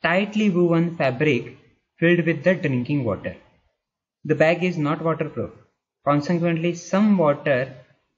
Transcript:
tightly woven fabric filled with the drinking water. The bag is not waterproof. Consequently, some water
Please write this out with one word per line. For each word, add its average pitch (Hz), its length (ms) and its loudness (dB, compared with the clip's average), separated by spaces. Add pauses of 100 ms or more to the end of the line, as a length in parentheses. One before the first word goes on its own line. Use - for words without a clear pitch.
tightly 208 480 0
woven 170 460 2
fabric 131 640 -2 (400)
filled 170 260 2
with 151 200 -2
the 185 100 4
drinking 143 500 -2
water. 90 300 -6 (880)
The 151 120 0
bag 165 260 2
is 180 160 -2
not 156 240 -2
waterproof. 156 480 -4 (540)
Consequently, 165 720 0
some 202 440 2
water 143 560 0 (440)